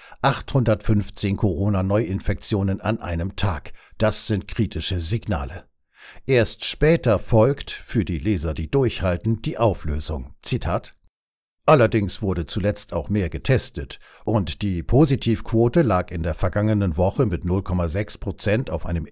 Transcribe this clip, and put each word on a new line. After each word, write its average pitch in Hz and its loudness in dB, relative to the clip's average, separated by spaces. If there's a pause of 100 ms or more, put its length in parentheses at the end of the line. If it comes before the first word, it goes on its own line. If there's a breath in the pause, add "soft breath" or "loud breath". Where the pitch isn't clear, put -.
(200 loud breath)
„Achthundertfünfzehn 107 0
Corona-Neuinfektionen 98 0
an 110 -2
einem 85 -4
Tag. - -2 (240 soft breath)
Das - 0
sind 101 0
kritische 85 -2
Signale.“ 85 -4 (600 loud breath)
Erst 120 2
später 147 4
folgt, 131 2
für - -2
die 85 -4
Leser, 82 -2
die 78 -6
durchhalten, 110 0
die - -6
Auflösung. 76 -2
Zitat: - -4 (680)
„Allerdings 113 4
wurde 90 -2
zuletzt - -2
auch 85 -4
mehr 98 0
getestet - -2 (240 loud breath)
und 107 0
die 92 -2
Positivquote 120 2
lag 92 0
in 87 -6
der 82 -2
vergangenen 101 0
Woche 95 2
mit 90 -4
null 92 0
Komma 90 -2
sechs 95 -4
Prozent 107 -2
auf 82 -4
einem 82 -2